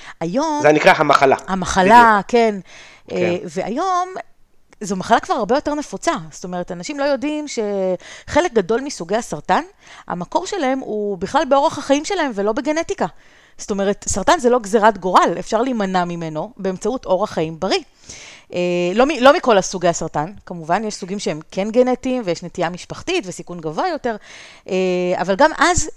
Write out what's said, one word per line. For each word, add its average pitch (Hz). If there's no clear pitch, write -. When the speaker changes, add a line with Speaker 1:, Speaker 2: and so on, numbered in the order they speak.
Speaker 1:
היום 269
Speaker 2:
זה 151
נקרא 151
המחלה. 147
Speaker 1:
המחלה, 196
Speaker 2:
בדיוק. 202
Speaker 1:
כן. 226
Speaker 2:
כן. -
Speaker 1:
אה, 175
והיום... 349
זו 196
מחלה 214
כבר -
הרבה 226
יותר 294
נפוצה. -
זאת -
אומרת, 180
אנשים 175
לא 277
יודעים 294
שחלק 208
גדול 220
מסוגי 202
הסרטן, 185
המקור 180
שלהם 269
הוא 208
בכלל 262
באורח 277
החיים 285
שלהם 320
ולא 202
בגנטיקה. 302
זאת -
אומרת, 196
סרטן 285
זה 247
לא 247
גזירת 208
גורל, 185
אפשר 214
להימנע 196
ממנו 165
באמצעות 190
אורח 190
חיים 160
בריא. 277
אה, -
לא 254
מ-, 294
לא 277
מכל 220
הסוגי 180
הסרטן, 165
כמובן, 175
יש 214
סוגים 190
שהם 160
כן 202
גנטיים, 247
ויש 170
נטייה 170
משפחתית 220
וסיכון 175
גבוה 165
יותר, 254
אה, 190
אבל 185
גם 294
אז 320